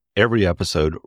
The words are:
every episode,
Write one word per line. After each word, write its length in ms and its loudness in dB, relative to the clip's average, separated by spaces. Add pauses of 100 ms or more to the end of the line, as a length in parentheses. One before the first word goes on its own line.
(160)
every 300 2
episode, 600 -2